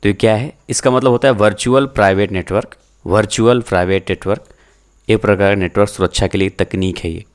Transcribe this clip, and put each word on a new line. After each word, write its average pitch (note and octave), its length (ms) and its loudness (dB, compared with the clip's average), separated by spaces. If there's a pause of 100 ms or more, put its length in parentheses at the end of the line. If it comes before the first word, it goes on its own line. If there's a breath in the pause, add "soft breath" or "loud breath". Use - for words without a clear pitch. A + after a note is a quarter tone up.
तो G2+ 60 2
ये G2+ 60 2
क्या A2 220 2
है? B2 160 -6 (160)
इसका - 220 0
मतलब B2+ 200 2
होता A#2+ 180 2
है C3+ 60 2
वर्चुअल G#2+ 540 2
प्राइवेट G2+ 440 0
नेटवर्क। F#2+ 440 -6 (280)
वर्चुअल A2 580 2
प्राइवेट F#2 480 -2
नेटवर्क - 380 -4 (600 soft breath)
एक G#2+ 120 2
प्रकार G2+ 280 2
का G2+ 60 2
नेटवर्क G2 340 0
सुरक्षा - 380 -2
के G2 120 -4
लिए F#2+ 120 0
तकनीक F#2 480 -4
है E2+ 120 -8
ये E2 140 -12 (100)